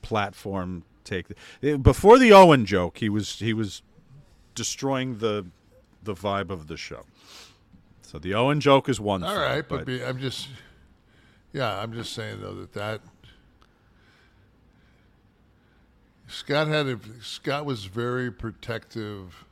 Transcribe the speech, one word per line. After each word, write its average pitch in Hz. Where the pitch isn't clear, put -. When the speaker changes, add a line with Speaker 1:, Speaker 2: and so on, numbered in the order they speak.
Speaker 1:
platform, 98
take 90
the, 104
eh, 147
before 185
the 233
Owen 165
joke, 90
he 113
was, 104
he 110
was 107
destroying 131
the, 104
the 107
vibe 98
of 82
the 80
show. -
So -
the 90
Owen 135
joke 139
is 123
one 101
Speaker 2:
All 170
Speaker 1:
thing, 202
Speaker 2:
right, 139
but 165
Speaker 1:
but 156
Speaker 2:
be, 127
I'm 127
just, 131
yeah, 113
I'm 113
just 113
saying 104
though 98
that, 95
that 104
Scott 151
had 151
a, 120
Scott 143
was 120
very 120
protective 104